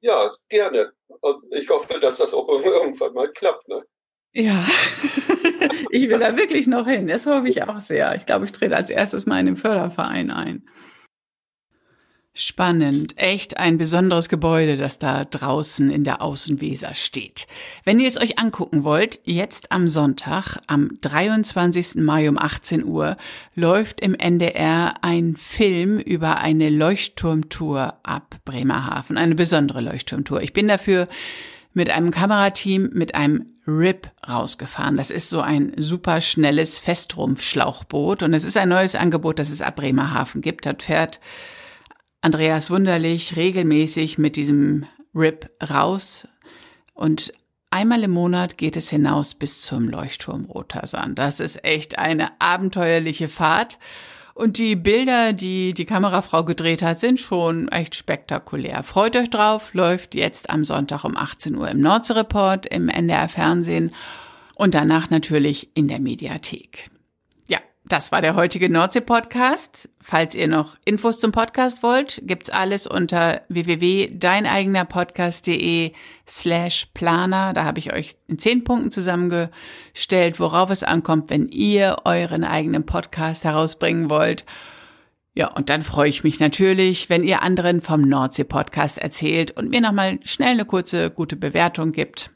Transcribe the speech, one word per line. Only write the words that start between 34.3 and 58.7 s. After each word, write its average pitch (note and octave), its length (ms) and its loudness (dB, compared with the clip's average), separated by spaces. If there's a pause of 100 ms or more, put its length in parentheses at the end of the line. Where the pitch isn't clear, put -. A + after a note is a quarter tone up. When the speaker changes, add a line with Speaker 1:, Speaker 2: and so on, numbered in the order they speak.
Speaker 2:
Das C#3 140 -2
ist - 180 -2
so E3 120 -2
ein D3 360 0
super E3 440 -2
schnelles D3+ 580 2
Festrumpfschlauchboot. - 1400 -2
Und E3+ 100 2
es D#3+ 120 2
ist - 120 0
ein F#3+ 120 4
neues F#3 260 2
Angebot, D#3+ 440 0
das D3+ 120 -4
es D3 100 -6
ab - 160 -4
Bremerhaven C3+ 640 -2
gibt. - 260 -6
Dort C#3+ 180 -6
fährt E3 340 0 (1040)
Andreas D#3 480 2
Wunderlich E3+ 680 0
regelmäßig D#3+ 840 2
mit D3+ 180 2
diesem C#3+ 500 2 (280)
RIP D#3+ 360 0 (180)
raus. D#3 600 -2 (680)
Und - 380 -2 (380)
einmal A3 340 2
im F#3+ 80 2
Monat F3 440 0
geht D#3 200 -2
es D#3 120 -2
hinaus D3 460 2
bis - 280 -4
zum A#2+ 260 -2
Leuchtturm - 560 -8
Roter - 420 -12
Sand. - 320 -6
Das C#3+ 220 -2
ist - 240 -6
echt D#3 340 -2
eine D#3 320 0 (100)
abenteuerliche E3 880 0
Fahrt. E3+ 500 0 (560)
Und A3 240 0
die A3 180 2
Bilder, A3+ 560 2
die F#3 400 -2
die E3+ 140 -6
Kamerafrau F#3 580 0
gedreht E3 380 0
hat, E3+ 180 0
sind B3 180 4
schon E3 500 -2
echt E3+ 260 -4
spektakulär. - 880 -6